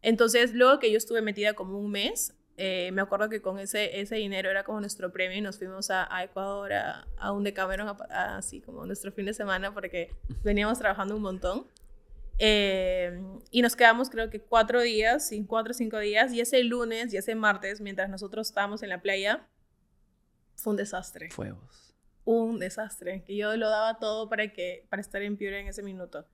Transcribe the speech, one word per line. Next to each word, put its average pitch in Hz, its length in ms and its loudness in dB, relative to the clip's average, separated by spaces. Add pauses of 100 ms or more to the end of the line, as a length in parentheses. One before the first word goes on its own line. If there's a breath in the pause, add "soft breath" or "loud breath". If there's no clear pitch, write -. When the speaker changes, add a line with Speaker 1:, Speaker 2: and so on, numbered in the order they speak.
Speaker 1:
Entonces, 233 500 6
luego 254 280 8
que 233 100 4
yo 214 80 6
estuve 226 240 0
metida 208 320 0
como 190 240 -8
un 208 140 -4
mes, 220 420 -2 (220)
eh, 185 360 -2
me 196 100 0
acuerdo 196 260 0
que 220 120 -4
con 190 200 -4
ese, 202 400 -2
ese 208 160 -4
dinero 196 340 -2
era 196 140 0
como 214 160 -4
nuestro 190 320 -6
premio 185 260 -2
y - 20 -2
nos 196 180 -4
fuimos 190 320 -8
a, 185 240 0
a 185 100 -2
Ecuador, 196 480 -6
a, - 340 -4 (120)
a 190 140 -4
un 202 120 0
Decameron, 196 440 -2
a, 202 80 -6 (140)
a, 190 260 -2
así - 240 -8
como - 240 -14
nuestro 196 280 -8
fin 196 140 -4
de 208 80 -2
semana, 196 380 -2
porque 180 380 -6 (180)
Speaker 2:
<laughs> - 160 -6
Speaker 1:
veníamos 208 360 2
trabajando 196 360 0
un 214 60 -4
montón. 190 440 -4 (720)
Eh, 185 840 2 (280)
y 240 120 4
nos 233 140 4
quedamos 240 340 6
creo 226 180 -2
que 214 120 -10
cuatro 233 420 4
días, 233 460 2
sin 208 180 -4
cuatro 226 240 -2
o 247 40 -4
cinco 220 260 -4
días, 214 320 4
y 233 80 0
ese 247 240 4
lunes 233 500 -2
y - 20 0
ese 208 200 -2
martes, 202 440 0
mientras 196 300 -4
nosotros 208 380 -6
estábamos 202 340 -2
en 208 80 -8
la 180 100 -6
playa, 196 480 0 (1080)
fue 214 160 -2
un 208 40 2
desastre. 185 540 -8
Speaker 2:
Fuegos. - 640 -12 (300)
Speaker 1:
Un 226 340 2
desastre, 185 680 -8
que 202 120 -8
yo 214 200 -2
lo 220 120 0
daba 220 300 2
todo 220 300 -4
para 214 240 -2
que, 180 380 -8
para 196 100 -4
estar 202 220 -6
en 208 140 -4
Piura 202 240 -6
en 202 80 -10
ese 202 140 -10
minuto. 185 520 -12